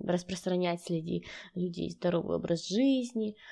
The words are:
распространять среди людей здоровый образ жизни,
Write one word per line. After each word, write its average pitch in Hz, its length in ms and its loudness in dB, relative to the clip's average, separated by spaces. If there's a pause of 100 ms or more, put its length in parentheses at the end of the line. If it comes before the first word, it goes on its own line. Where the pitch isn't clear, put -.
распространять 180 760 0
среди 170 420 -2 (300)
людей 180 360 -2
здоровый 170 460 0
образ 170 320 -2
жизни, 240 680 2 (160)